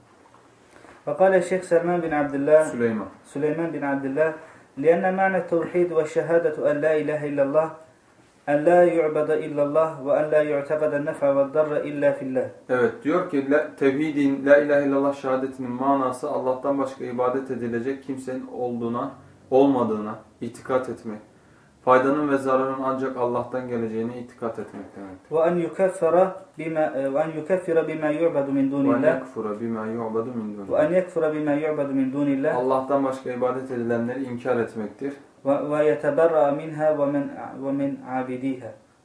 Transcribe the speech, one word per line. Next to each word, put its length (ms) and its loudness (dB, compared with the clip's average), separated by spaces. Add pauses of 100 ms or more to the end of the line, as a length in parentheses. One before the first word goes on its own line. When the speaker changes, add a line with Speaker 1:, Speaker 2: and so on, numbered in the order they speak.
(1080)
Speaker 1:
Ve 100 -4
kâle 240 6
Şeyh 200 -2
Selman 420 2
bin 80 -2
Abdullah, 540 4
Speaker 2:
Süleyman. 420 -2 (180)
Speaker 1:
Süleyman 480 -2
bin 80 -6
Abdullah, 520 0 (440)
"لأن 420 4
معنى 240 2
التوحيد 540 0
والشهادة 580 2 (160)
أن 40 0 (100)
لا 160 4
إله 280 -2
إلا 180 2
الله، 220 2 (840)
أن 60 4 (120)
لا 100 8 (180)
يعبد 320 2 (160)
إلا 220 -2
الله، 220 2 (180)
وأن 180 2 (100)
لا 60 6 (100)
يعتقد 480 0
النفع 280 -2 (100)
والضر 340 2 (180)
إلا 280 2
في 80 -8
الله." 220 -2 (220)
Speaker 2:
Evet, 340 0
diyor 260 0
ki, 220 0
la, 240 2
tevhidin, 720 2
la 120 8
ilahe 280 2
illallah 280 2
şehadetinin 580 -4
manası 580 0
Allah'tan 480 -2
başka 280 -4
ibadet 460 -2
edilecek 520 -4
kimsenin 440 -8 (100)
olduğuna, 540 -4 (400)
olmadığına 640 4 (260)
itikat 480 -4
etmek. 300 -10 (680)
Faydanın 440 4
ve 80 2
zararın 460 0
ancak 340 -4
Allah'tan 500 -4
geleceğine 520 -4
itikat 400 -10
etmek 240 -12 (120)
demektir. 400 -12
Speaker 1:
وأن 200 2 (100)
يكفر 500 0 (440)
بما، 260 -2 (300)
وأن 240 0
يكفر 380 0 (120)
بما 200 -2 (120)
يعبد 260 0 (100)
من 140 2
دون 140 0
Speaker 2:
وأن 180 2
Speaker 1:
الله. 140 4
Speaker 2:
يكفر 280 -8 (160)
بما 220 -4 (140)
يعبد 300 -4 (100)
من 180 -6
دون 120 -12
الله. 60 -6
Speaker 1:
وأن 160 2 (100)
يكفر 240 -2 (120)
بما 180 0 (100)
يعبد 260 -2 (100)
من 160 2
دون 200 0
الله. 180 0
Speaker 2:
Allah'tan 500 0
başka 280 -4
ibadet 400 -2
edilenleri 520 -2
inkar 340 -2
etmektir. 560 -6 (320)
Speaker 1:
Ve, 240 0
ve 160 2
yeteberra 640 4
minha 480 0
ve 60 2
min, 260 -2 (340)
ve 60 -4
min 280 -2 (100)
abidiha. 580 -4 (380)